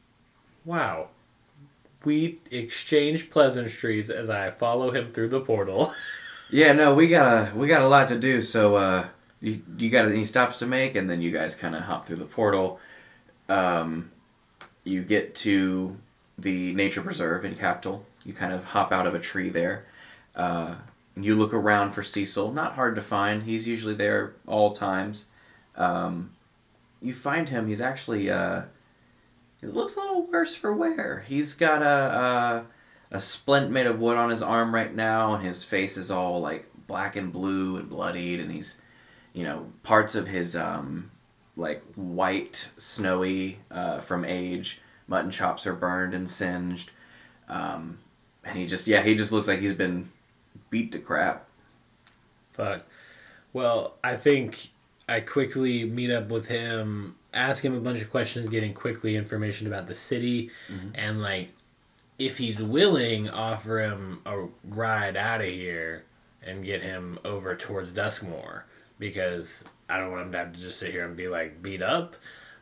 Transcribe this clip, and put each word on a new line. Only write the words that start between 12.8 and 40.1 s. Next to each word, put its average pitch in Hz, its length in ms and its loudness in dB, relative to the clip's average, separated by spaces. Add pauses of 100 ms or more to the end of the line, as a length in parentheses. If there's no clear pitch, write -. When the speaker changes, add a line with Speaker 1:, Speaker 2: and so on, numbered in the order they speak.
Speaker 2:
Um, 85 600 0 (720)
you 92 200 -2
get 101 320 0
to 95 640 2 (400)
the 92 340 -2
nature 95 300 0
preserve 87 420 -2
in 95 100 -6
Captool. 95 520 -4 (180)
You - 80 -12
kind 92 220 -4
of 92 100 -6
hop - 280 0
out 92 140 2
of 87 80 0
a 87 40 -2
tree 92 320 -4
there. 87 340 -2 (500)
Uh, 85 420 -2 (380)
you 101 200 2
look 107 180 4
around 104 380 4
for 101 120 -6
Cecil. 101 500 -2
Not 156 240 -4
hard 123 180 2
to 107 80 -4
find. 104 400 0
He's 113 260 -4
usually 110 260 -4
there 104 380 0 (140)
all 104 260 4
times. 101 560 -4 (480)
Um, 87 540 -2 (720)
you 127 100 -6
find 143 380 -2
him. 117 160 -2
He's 107 160 -2
actually, 117 480 -2
uh, 90 320 0 (1000)
it - 140 -12
looks - 220 -2
a 403 40 -6
little 392 220 -2
worse 339 320 0
for 208 180 -2
wear. 320 560 -2
He's 147 240 -2
got 156 300 4
a, 123 800 2 (460)
a, - 60 -6
a 95 40 -2
splint - 500 2
made 127 160 4
of 117 120 2
wood 117 200 4
on 117 100 4
his 117 140 0
arm 113 320 2
right 110 200 0
now, 110 400 2
and 101 80 -2
his 90 220 -4
face 95 320 -2
is 92 140 -4
all, 90 300 0
like, 80 280 -6 (180)
black 98 300 -4
and 95 160 -6
blue 92 460 -2
and 85 100 -10
bloodied, 87 500 -4
and 85 140 -6
he's, 80 300 -8 (500)
you 87 120 -6
know, 80 280 -8 (100)
parts 110 320 4